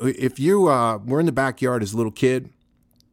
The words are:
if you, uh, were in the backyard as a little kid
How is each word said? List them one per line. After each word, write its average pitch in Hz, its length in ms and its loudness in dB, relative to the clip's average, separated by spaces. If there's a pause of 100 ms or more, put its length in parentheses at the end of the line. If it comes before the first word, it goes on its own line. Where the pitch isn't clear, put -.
if 127 380 -2
you, 185 280 4
uh, 120 300 2
were 120 220 -2
in 165 60 2
the 165 60 2
backyard 127 500 -2
as 101 120 -6
a 110 40 -4
little 117 140 -2
kid 127 380 0 (640)